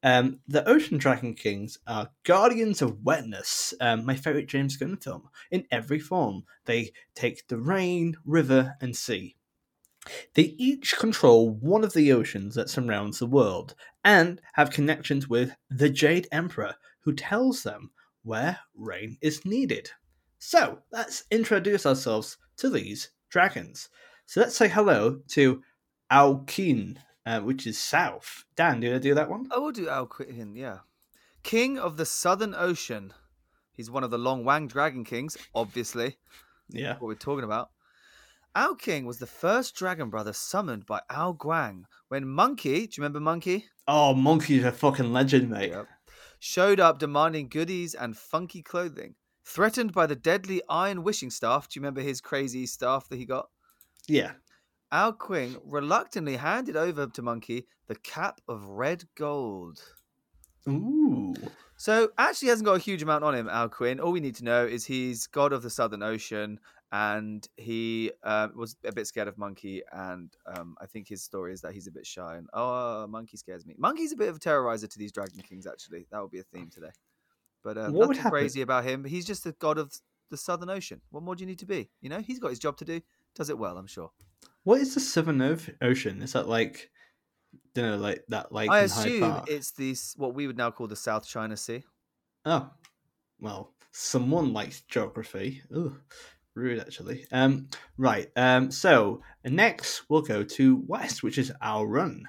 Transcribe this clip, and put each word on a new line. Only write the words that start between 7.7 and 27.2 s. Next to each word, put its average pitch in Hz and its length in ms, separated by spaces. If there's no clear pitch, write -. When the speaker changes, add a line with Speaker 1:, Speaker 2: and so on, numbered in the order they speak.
Speaker 1:
river, 135 560
and 123 140
sea. 92 420
They - 240
each 262 400
control 120 520
one 151 360
of 190 80
the 147 180
oceans 107 440
that 117 140
surrounds 107 500
the 123 80
world, 120 460
and 180 380
have 143 180
connections 147 580
with 123 260
the 139 200
Jade 151 420
Emperor, 147 440
who 151 120
tells 233 500
them 98 280
where 117 360
rain 107 460
is 151 240
needed. 220 460
So, - 400
let's - 400
introduce 208 540
ourselves 123 520
to 269 120
these 104 400
dragons. - 580
So - 160
let's 240 160
say 226 100
hello 143 520
to 131 320
Ao 139 340
Qin, 123 520